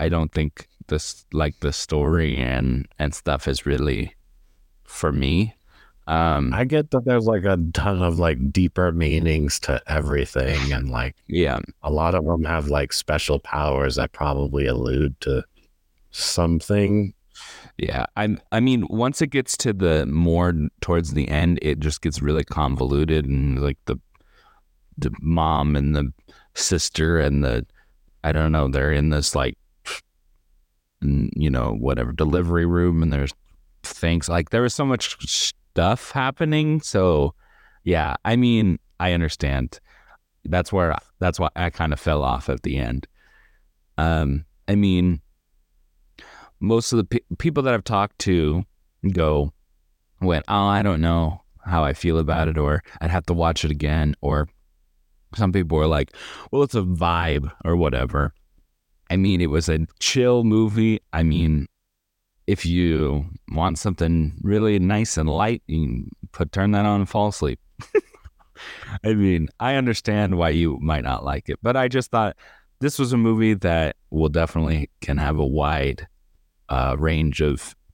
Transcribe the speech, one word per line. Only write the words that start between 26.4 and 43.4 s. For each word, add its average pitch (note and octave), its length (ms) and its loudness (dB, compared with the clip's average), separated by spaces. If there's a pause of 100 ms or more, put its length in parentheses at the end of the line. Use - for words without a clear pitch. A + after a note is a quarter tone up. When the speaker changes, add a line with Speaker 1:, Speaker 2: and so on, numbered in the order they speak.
Speaker 1:
sister E2 680 0
and C#2+ 240 2
the, A#1+ 220 -2 (580)
I D#2 80 0
don't D#2 200 2
know, D2+ 160 2
they're C#2 240 0
in D2 180 2
this, D2 240 0
like, C2 240 -2 (1400)
n-, C#2+ 340 0
you D2+ 140 2
know, B1 280 0
whatever, A#1+ 340 -2
delivery E2+ 540 2
room, F2 360 2
and D#2+ 100 2
there's C#2 220 -2 (480)
things, - 460 -2
like, E2+ 220 0
there A#2+ 120 0
was B2 120 0
so D3 120 -2
much B2+ 300 -2 (120)
stuff - 840 -2
happening. D3+ 680 0
So, F2 540 2 (500)
yeah, D#2+ 400 0
I A2 100 2
mean, A#2 460 4 (180)
I F2+ 140 0
understand. C#2+ 680 -2 (640)
That's F2 280 -2
where, F2 240 2 (240)
that's F2+ 180 0
why E2 160 0
I F2 160 -2
kinda D#2 260 -2
fell D2+ 280 0
off A#1+ 240 -2
at B1+ 140 -4
the C2+ 160 -2
end. B1+ 280 -4 (880)